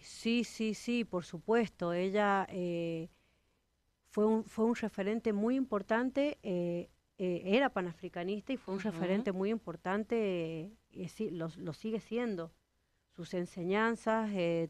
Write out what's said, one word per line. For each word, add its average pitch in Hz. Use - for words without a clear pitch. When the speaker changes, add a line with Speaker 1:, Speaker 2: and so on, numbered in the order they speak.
Speaker 1:
sí, 233
sí, 214
sí, 240
por 175
supuesto. 180
Ella, 190
eh, 170
fue 214
un, 220
fue 220
un 233
referente 214
muy 220
importante, 254
eh, 175
eh, 180
era 247
panafricanista 180
y 254
fue -
un 196
Speaker 2:
Ujú. 208
Speaker 1:
referente 190
muy 190
importante, 190
eh, 208
y 180
sí, -
lo, 165
lo 180
sigue 175
siendo. 208
Sus 170
enseñanzas, 214
eh, 170